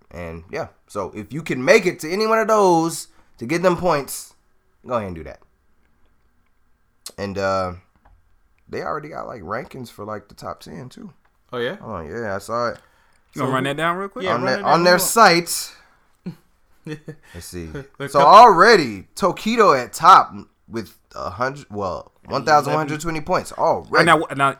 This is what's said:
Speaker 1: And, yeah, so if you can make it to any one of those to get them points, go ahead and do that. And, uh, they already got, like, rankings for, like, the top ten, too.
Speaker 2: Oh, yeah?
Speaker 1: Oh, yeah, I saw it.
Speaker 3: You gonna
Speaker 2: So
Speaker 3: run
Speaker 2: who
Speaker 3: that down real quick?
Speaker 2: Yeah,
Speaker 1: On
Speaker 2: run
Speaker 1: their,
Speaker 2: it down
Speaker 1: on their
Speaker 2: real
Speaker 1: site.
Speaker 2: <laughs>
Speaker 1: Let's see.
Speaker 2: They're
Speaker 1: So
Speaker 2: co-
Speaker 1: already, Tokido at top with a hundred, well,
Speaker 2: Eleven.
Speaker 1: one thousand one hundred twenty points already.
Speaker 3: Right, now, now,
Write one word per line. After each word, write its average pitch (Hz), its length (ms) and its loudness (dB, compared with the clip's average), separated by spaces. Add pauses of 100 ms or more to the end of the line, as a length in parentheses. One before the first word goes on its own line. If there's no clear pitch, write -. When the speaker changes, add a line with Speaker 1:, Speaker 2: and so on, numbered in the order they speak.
(100)
Speaker 1:
And, 82 400 -12
yeah, 139 180 -8 (180)
so 95 280 -8
if 107 180 -12
you 156 100 -10
can 131 220 -6
make 190 220 4
it 165 140 -2
to 156 100 -10
any 208 160 -2
one 220 120 0
of 220 100 -2
those 175 600 2 (300)
to 117 80 -10
get 170 160 -2
them 180 140 2
points, 160 580 -4 (520)
go 127 80 -6
ahead 110 120 -4
and 90 100 -10
do 78 80 -14
that. - 160 -18 (1800)
And, 98 220 -8
uh, 95 360 -2 (920)
they 127 140 -8
already 151 260 -8
got, 123 180 -12
like, 110 160 -14
rankings 113 480 -10
for, 107 140 -16
like, 107 240 -12
the - 60 -20
top - 260 -14
ten, - 280 -16
too. 202 240 -20 (400)
Speaker 2:
Oh, 123 60 -8
yeah? 123 220 -4
Speaker 1:
Oh, 107 200 -12
yeah, 98 340 -8
I 98 40 -6
saw 117 300 -6
it. 104 100 -8 (560)
Speaker 3:
You 151 60 -10
gonna 131 100 -2
Speaker 2:
So 131 40 -2
Speaker 3:
run 131 100 -2
Speaker 2:
who 139 60 -4
Speaker 3:
that 147 60 -6
down 170 200 -2
real 196 120 -8
quick? - 160 -12
Speaker 2:
Yeah, 185 100 -2
Speaker 1:
On 120 80 -2
Speaker 2:
run 180 40 -2
Speaker 1:
their, - 120 -2
Speaker 2:
it 202 40 -8
down 127 100 2
Speaker 1:
on 170 120 4
their 180 100 6
Speaker 2:
real 170 60 4
Speaker 1:
site. 175 720 2 (1120)
Speaker 2:
<laughs> - 0 -
Speaker 1:
Let's 151 600 -16
see. 87 200 -12 (320)
Speaker 2:
They're 139 100 -8
Speaker 1:
So 143 120 2
Speaker 2:
co- 139 60 6
Speaker 1:
already, 180 880 8
Tokido 196 680 2
at 113 120 -10
top 160 400 6 (340)
with 107 260 -12 (200)
a 69 160 -8
hundred, 131 400 -6
well, 95 420 -8 (120)
Speaker 2:
Eleven. - 80 -12
Speaker 1:
one 135 120 -4
thousand 147 300 2
one 156 60 0
hundred 151 200 -6
twenty 160 200 -6
points - 320 -4
already. 131 380 -2
Speaker 3:
Right, 151 160 4
now, 160 120 4 (180)
now, 139 240 0